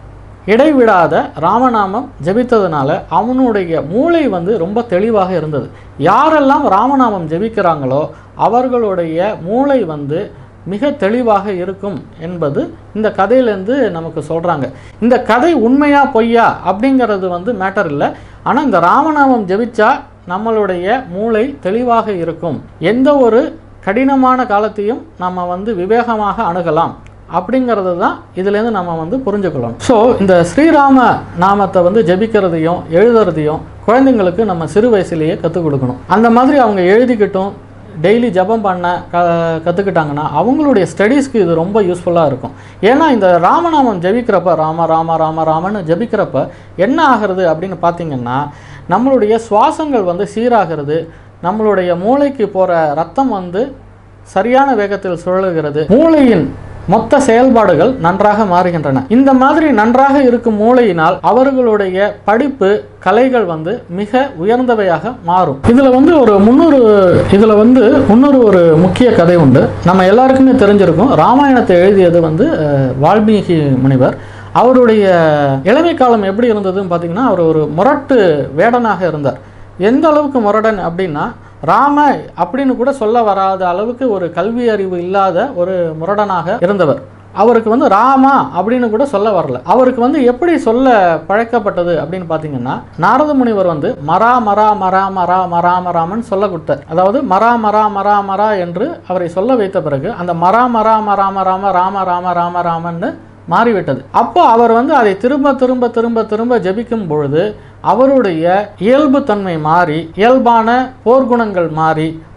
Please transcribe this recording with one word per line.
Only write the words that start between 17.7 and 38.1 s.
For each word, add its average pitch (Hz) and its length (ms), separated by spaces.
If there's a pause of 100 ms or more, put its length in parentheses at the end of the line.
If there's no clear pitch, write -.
இல்லை. 151 220 (360)
ஆனா 214 180
இந்த 220 180
ராமநாமம் 262 680
ஜெபிச்சா 202 440 (380)
நம்மளுடைய 208 800
மூளை 220 500
தெளிவாக 226 520
இருக்கும், 165 500 (180)
எந்த 254 380
ஒரு 254 400 (220)
கடினமான 254 680
காலத்தையும் 208 560 (180)
நம்ம 180 260
வந்து 190 300
விவேகமாக 208 680
அணுகலாம் 165 480 (420)
அப்படிங்கிறது 202 640
தான் 269 220 (160)
இதுலேருந்து 208 360
நம்ம 175 240
வந்து 165 220
புரிஞ்சுக்கணும். 175 600
So 226 420
இந்த 185 260 (100)
ஸ்ரீராம 269 600 (220)
நாமத்தை 190 440
வந்து 190 200
ஜெபிக்கிறதையும் 180 800 (100)
எழுதுறதையும் 170 680 (280)
குழந்தைங்களுக்கு 220 580
நம்ம 170 220
சிறு 214 300
வயசுலேயே 165 420
கத்துக் 165 260
கொடுக்கணும். 131 300 (120)
அந்த 220 220
மாதிரி 262 280
அவங்க 214 240
எழுதிக்கிட்டும் 196 720 (500)
டெய்லி 226 280